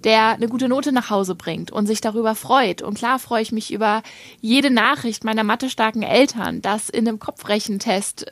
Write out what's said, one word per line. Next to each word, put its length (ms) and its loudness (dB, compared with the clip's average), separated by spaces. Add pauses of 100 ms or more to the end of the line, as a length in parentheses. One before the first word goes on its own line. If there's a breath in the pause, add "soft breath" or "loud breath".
der 240 6
eine 180 0
gute 220 0
Note 240 0
nach 160 0
Hause 260 0
bringt 360 -8
und 160 -2
sich 160 -2
darüber 320 0
freut. 480 2
Und 160 -6
klar 200 0
freue 220 -2
ich 100 -4
mich 220 -4
über 300 0 (400 loud breath)
jede 280 4
Nachricht 540 2
meiner 180 0
mathestarken 600 0
Eltern, 580 2
dass 300 -2
in 180 0
einem 100 -4
Kopfrechentest 1120 -4